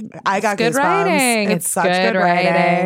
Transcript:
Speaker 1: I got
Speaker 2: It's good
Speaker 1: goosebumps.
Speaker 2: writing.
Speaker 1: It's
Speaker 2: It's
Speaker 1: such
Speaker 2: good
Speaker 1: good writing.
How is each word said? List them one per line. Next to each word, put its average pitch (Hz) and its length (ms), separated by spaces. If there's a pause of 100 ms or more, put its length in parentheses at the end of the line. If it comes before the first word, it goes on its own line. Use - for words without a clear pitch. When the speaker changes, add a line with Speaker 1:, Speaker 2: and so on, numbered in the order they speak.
(260)
Speaker 1:
I 196 140
got 208 220
Speaker 2:
It's 233 160
good 277 40
Speaker 1:
goosebumps. - 20
Speaker 2:
writing. 262 680
Speaker 1:
It's 170 140
Speaker 2:
It's - 80
Speaker 1:
such 180 120
Speaker 2:
good 185 280
Speaker 1:
good 190 60
writing. 180 340 (320)